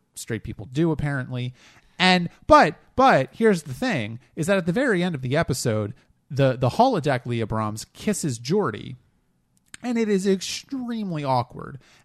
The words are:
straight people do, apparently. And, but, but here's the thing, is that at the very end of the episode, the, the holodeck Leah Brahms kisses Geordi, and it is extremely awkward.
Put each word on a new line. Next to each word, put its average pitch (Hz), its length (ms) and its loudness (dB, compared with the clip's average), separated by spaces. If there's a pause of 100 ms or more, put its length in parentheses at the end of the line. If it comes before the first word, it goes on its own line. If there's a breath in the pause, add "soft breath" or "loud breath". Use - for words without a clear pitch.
(140)
straight - 300 -10
people 104 280 -12
do, 160 200 0
apparently. 127 600 -6 (460 soft breath)
And, 180 320 4 (160 soft breath)
but, 254 300 8 (180)
but 208 380 4
here's 208 320 2
the 131 100 -10
thing, 117 440 -4 (180 soft breath)
is 156 100 -4
that 196 100 2
at 185 80 0
the 175 80 0
very 214 300 0
end 180 120 -2
of 131 80 -6
the 131 140 -2
episode, 110 560 -2 (360 soft breath)
the, 131 280 2
the 127 140 0
holodeck 151 540 2
Leah 117 220 -4
Brahms 110 460 -4
kisses 156 480 -4
Geordi, 131 560 -4 (840)
and 240 160 -4
it 226 120 0
is 196 180 2
extremely 202 960 -4
awkward. 131 560 -4 (260 soft breath)